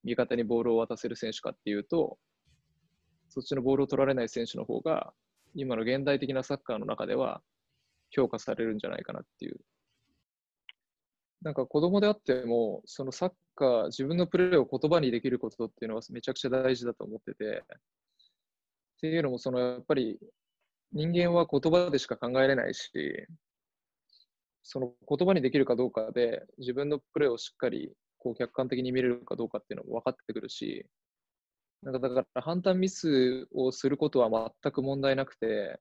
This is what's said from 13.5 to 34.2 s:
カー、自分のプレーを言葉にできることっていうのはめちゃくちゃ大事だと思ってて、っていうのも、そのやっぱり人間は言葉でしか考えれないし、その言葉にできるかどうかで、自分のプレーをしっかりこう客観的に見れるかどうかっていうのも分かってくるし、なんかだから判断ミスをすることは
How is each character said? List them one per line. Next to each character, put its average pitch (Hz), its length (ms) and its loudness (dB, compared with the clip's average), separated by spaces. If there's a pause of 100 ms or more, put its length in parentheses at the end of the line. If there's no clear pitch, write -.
カ 123 280 4
ー、 80 40 0
自 135 180 -4
分 160 120 0
の 175 100 4
プ 175 120 0
レ 180 200 6
ー - 20 8
を 123 180 0
言 151 120 2
葉 170 100 6
に 131 100 2
で 113 100 0
き 131 100 -2
る 123 80 0
こ 113 120 -4
と 113 160 -6
っ - 40 -8
て - 140 -12
い 110 40 -6
う - 20 -6
の 110 60 -6
は 113 140 -6
め 120 100 -12
ち - 80 -6
ゃ 131 60 -4
く - 40 -8
ち - 80 -6
ゃ 123 40 0
大 131 260 2
事 120 80 -10
だ 120 100 -4
と 104 100 -10
思 107 140 -12
っ - 20 -12
て 104 140 -12
て、 - 360 -6
っ - 60 -20 (1200)
て 160 80 -2
い 165 100 0
う 160 40 2
の 139 80 0
も、 123 80 -4
そ 131 120 -4
の 127 80 0
や 123 200 0
っ - 80 -16
ぱ 151 80 2
り 117 240 0 (720)
人 156 160 -2
間 175 240 4
は 170 180 6
言 147 220 4
葉 180 180 4
で 143 80 2
し - 80 -2
か - 100 -4
考 123 120 -4 (140)
え 135 60 6
れ 135 80 4
な 120 120 0
い - 60 -4
し、 - 160 -12 (1700)
そ - 180 -8
の 123 120 -4 (160)
言 147 180 2
葉 196 80 6
に 165 60 4
で 127 100 2
き 147 80 4
る 135 60 6
か 123 120 2
ど 127 100 2
う 104 60 -4
か 110 200 -4
で、 120 320 0 (140)
自 127 140 -6
分 143 160 -4
の 147 100 -2 (140)
プ 156 80 -2
レ 143 80 4
ー 120 40 2
を 113 60 -4
し - 160 -12
っ - 20 -20
か 127 120 -2
り - 240 -6 (260)
こ 120 140 -6
う - 20 -6
客 - 180 -4
観 127 160 -2
的 127 140 -2
に 127 80 -2
見 127 120 2
れ 127 60 4
る 123 120 0
か - 160 -6
ど 117 80 -2
う 113 40 -4
か 107 100 -6
っ - 80 -10
て - 80 -10
い - 20 -10
う - 40 -10
の - 60 -14
も 117 120 -4
分 - 40 -6
か 131 80 2
っ - 60 -8 (100)
て 113 60 -10
く 113 80 -6
る 110 80 -12
し、 - 380 -8 (960)
な 135 80 -10
ん 131 40 -4
か 127 60 -2
だ 127 100 -2
か 127 240 0
ら 127 80 -4
判 170 180 -2
断 185 200 2
ミ 190 80 2
ス 131 640 2
を 131 160 2
す - 180 -2
る 143 80 2
こ 147 140 0
と 135 80 2
は 113 340 2 (100)